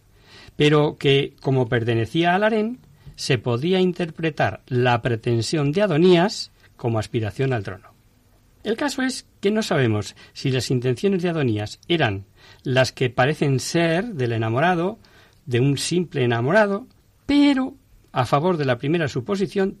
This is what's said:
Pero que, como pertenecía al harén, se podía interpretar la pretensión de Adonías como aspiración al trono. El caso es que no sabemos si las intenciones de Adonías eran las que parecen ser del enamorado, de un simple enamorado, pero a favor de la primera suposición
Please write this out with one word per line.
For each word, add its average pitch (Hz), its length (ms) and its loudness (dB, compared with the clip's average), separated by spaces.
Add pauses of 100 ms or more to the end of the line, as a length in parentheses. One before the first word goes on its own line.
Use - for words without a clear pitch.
(560)
Pero 151 440 4
que, 139 420 0
como 131 260 0
pertenecía 120 680 0
al 202 80 0
harén, 220 340 0 (380)
se - 240 -2
podía 143 400 0
interpretar 165 880 -2
la 123 340 0
pretensión 120 680 -2
de 180 100 0
Adonías 180 720 2 (240)
como 113 240 -2
aspiración 113 520 -4
al 113 120 -4
trono. - 320 -14 (680)
El 226 140 -2
caso 277 240 -4
es 254 240 -4 (160)
que 196 80 2
no 214 140 0
sabemos 117 520 0 (180)
si - 180 -4
las 127 180 -2
intenciones 135 540 0
de 180 60 0
Adonías 120 580 -2
eran 113 380 0 (360)
las 131 300 0
que 127 180 -2
parecen 135 500 0
ser 170 540 0
del 123 200 -2
enamorado, 165 640 0 (460)
de 120 140 0
un 139 180 2
simple 160 460 -2
enamorado, 196 640 0 (400)
pero 277 480 2 (360)
a 127 140 0
favor 160 320 2
de 147 80 0
la 123 140 0
primera 156 280 0
suposición 196 720 -2